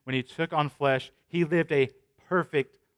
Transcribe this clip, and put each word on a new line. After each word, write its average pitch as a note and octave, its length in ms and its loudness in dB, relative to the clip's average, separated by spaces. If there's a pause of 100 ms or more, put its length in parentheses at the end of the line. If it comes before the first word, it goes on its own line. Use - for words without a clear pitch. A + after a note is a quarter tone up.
when C3 120 -6
he C3 80 0
took E3 300 -6
on D3+ 160 0
flesh, C3+ 440 -2 (140)
he E3+ 180 -2
lived D#3+ 260 0
a C#3 200 2 (380)
perfect D#3+ 480 -2 (220)